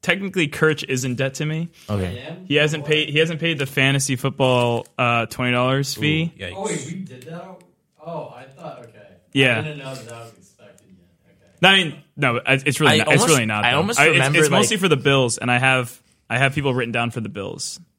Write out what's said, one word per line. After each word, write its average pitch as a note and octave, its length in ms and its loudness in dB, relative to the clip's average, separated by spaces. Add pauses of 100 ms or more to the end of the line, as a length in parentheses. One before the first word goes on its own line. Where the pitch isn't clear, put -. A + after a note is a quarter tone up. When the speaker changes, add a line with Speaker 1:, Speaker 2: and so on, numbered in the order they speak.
Speaker 1:
technically F#3 440 -2
Kirch D#3 360 0
is B2+ 220 -4
in B2 100 -4
debt C3+ 200 -4
to D3+ 120 -6
me. D#3+ 220 -4 (200)
Speaker 2:
Okay. G2+ 160 -2 (220)
Speaker 3:
I - 40 -12
am? - 140 -16
Speaker 1:
He C#3+ 100 -2
hasn't D3 280 2
Speaker 3:
What? D#3 80 -2
Speaker 1:
paid, D3+ 180 0
he C#3+ 80 -2
hasn't E3 220 0
paid E3 180 -2
the C3+ 80 -4
fantasy C3+ 500 0
football, B2 720 0 (140)
uh, A#2+ 260 2
twenty B2 280 -2
dollars C3 420 0
fee. D#3 400 -2
Speaker 2:
Ooh, - 40 -20
yikes. F2+ 160 -10
Speaker 3:
Oh, G3+ 100 -8
wait, C#3 200 -4
we F3 140 -10
did B2+ 240 -14
that E3 100 -16 (100)
al-, F#3+ 160 -20 (460)
oh, D#3+ 300 -10
I C3 80 -20
thought, B2 400 -16
okay. - 160 -20 (320)
Speaker 1:
Yeah. C3 260 2
Speaker 3:
I A2 60 -2
didn't D3+ 160 -10
know C3+ 160 -14
that - 120 -16
that A#2 180 -16
was A2+ 120 -20
expected - 520 -20
yet. - 180 -20 (240)
Okay. - 320 -20
Speaker 1:
No, F3+ 60 8
I G3 140 8
mean, D3+ 200 -8 (120)
no, A#2+ 300 0
I, C3 80 2 (120)
it's C#3+ 140 0
really D3+ 140 6
Speaker 2:
I D#3 40 6
Speaker 1:
not, - 100 2
it's - 140 6
Speaker 2:
almost, - 140 4
Speaker 1:
really A#2+ 120 2
not, G#2+ 180 0
Speaker 2:
I A#2+ 60 4
Speaker 1:
though. C3+ 60 2
Speaker 2:
almost G#3+ 220 0
Speaker 1:
I, D3 100 8
it's, - 40 2
Speaker 2:
remember, D3 260 2
Speaker 1:
it's D3+ 120 6
mostly G#3+ 260 4
Speaker 2:
like E3+ 40 -2
Speaker 1:
for F#3 80 2
the D3 80 4
Bills, C3 420 2
and B2 100 0
I A#2+ 80 4
have, B2+ 420 2 (300)
I A#2 80 -2
have C3+ 160 2
people C#3 220 0
written A#2+ 160 -2
down A#2 180 -2
for A#2 120 -8
the G#2 80 -6
Bills. - 500 -10 (200)